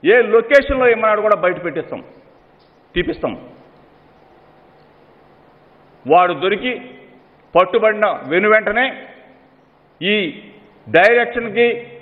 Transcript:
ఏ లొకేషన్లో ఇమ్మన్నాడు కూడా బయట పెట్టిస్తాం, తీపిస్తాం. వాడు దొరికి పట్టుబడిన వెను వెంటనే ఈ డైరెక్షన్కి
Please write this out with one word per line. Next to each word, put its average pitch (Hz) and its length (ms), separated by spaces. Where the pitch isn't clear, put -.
ఏ 233 160
లొకేషన్లో 254 640
ఇమ్మన్నాడు 220 340
కూడా 208 140
బయట 180 280
పెట్టిస్తాం, 156 400
తీపిస్తాం. 165 520
వాడు 175 260
దొరికి 196 580
పట్టుబడిన 208 500
వెను 185 220
వెంటనే 214 580
ఈ 190 420
డైరెక్షన్కి 226 1000